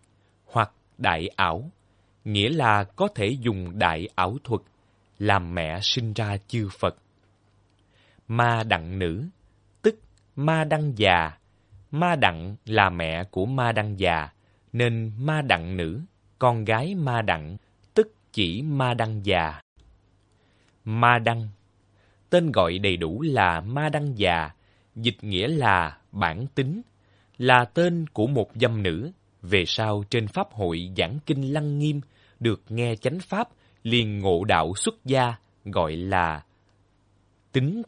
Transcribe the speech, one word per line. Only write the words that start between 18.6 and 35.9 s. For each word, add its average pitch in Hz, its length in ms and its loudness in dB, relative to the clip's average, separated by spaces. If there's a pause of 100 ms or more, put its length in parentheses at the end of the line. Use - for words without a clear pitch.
ma 135 320 0
đăng 110 320 -4
già. 82 340 0 (1200)
Ma 117 340 4
đăng, 113 300 -2 (840)
tên 165 220 4
gọi 90 260 2
đầy 98 180 2
đủ 87 260 -4
là 101 380 4
ma 131 280 -4
đăng 143 300 -4
già, 85 320 2 (460)
dịch 113 280 -4
nghĩa 101 240 -2
là 101 500 2 (140)
bản 95 420 -2
tính, 147 280 -2 (560)
là 123 260 6
tên 170 420 0
của 107 200 0
một 131 280 0
dâm 113 280 0
nữ. 95 280 -2 (320)
Về 92 240 2
sau 104 440 -2
trên 113 180 0
Pháp - 240 -6
hội 90 440 -4
giảng 98 300 -2
kinh 135 260 -2
Lăng 147 260 -2
Nghiêm, 147 220 0 (400)
được 113 280 0
nghe 117 280 -2
chánh 139 220 -4
pháp, 196 300 -6 (340)
liền 113 360 0
ngộ 95 260 2
đạo 85 320 2
xuất 220 180 -4 (100)
gia, 127 300 0 (300)
gọi 85 320 -2